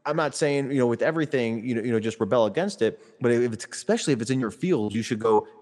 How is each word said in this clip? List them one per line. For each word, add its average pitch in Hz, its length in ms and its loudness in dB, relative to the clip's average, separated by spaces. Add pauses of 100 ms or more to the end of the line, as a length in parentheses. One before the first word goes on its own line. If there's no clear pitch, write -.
I'm 147 100 -2
not 151 180 0
saying, 143 380 0
you 143 60 -2
know, 123 100 4
with 117 140 0
everything, 123 680 0
you 123 80 -2
know, 113 60 -2
you 120 100 -2
know, 113 80 2
just 110 220 -4
rebel 113 240 4
against 165 360 -2
it, 110 200 0 (180)
but 123 140 2
if 120 180 2
it's, - 180 -10
especially - 440 -2
if 113 80 0
it's 117 100 -2
in 131 80 0
your 113 120 -4
field, 110 440 -2
you 113 60 -2
should 110 180 -4
go 110 260 4 (160)